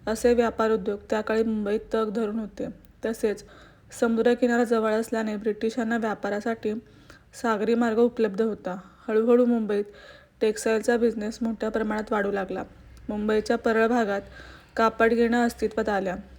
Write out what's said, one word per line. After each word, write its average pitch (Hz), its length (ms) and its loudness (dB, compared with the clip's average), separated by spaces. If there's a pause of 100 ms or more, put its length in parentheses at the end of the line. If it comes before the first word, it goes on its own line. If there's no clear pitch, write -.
असे 226 280 2
व्यापार 226 360 2
उद्योग 208 280 -2 (120)
त्या 220 100 0
काळी 220 220 0
मुंबईत 214 380 -2 (140)
तग 214 160 -2
धरून 214 280 -4
होते. 214 280 -8 (380)
तसेच 220 400 -2 (560)
समुद्रकिनारा 240 640 2
जवळ 220 280 2
असल्याने 220 440 -2
ब्रिटिशांना 220 600 -2
व्यापारासाठी 214 760 -4 (720)
सागरी 226 320 2
मार्ग 226 240 2
उपलब्ध 226 440 2
होता. 196 380 -4 (280)
हळूहळू 240 380 6
मुंबईत 214 380 0 (560)
टेक्सटाईलचा 220 560 0
बिझनेस 220 460 -2
मोठ्या 226 260 -2
प्रमाणात 220 440 -2
वाढू 202 200 0
लागला. 190 300 -6 (460)
मुंबईच्या 214 500 0
परळ 226 280 2
भागात 214 360 0 (540)
कापड 226 360 2
गिरण्या 233 280 2
अस्तित्वात 220 480 -2
आल्या. 190 280 -2 (220)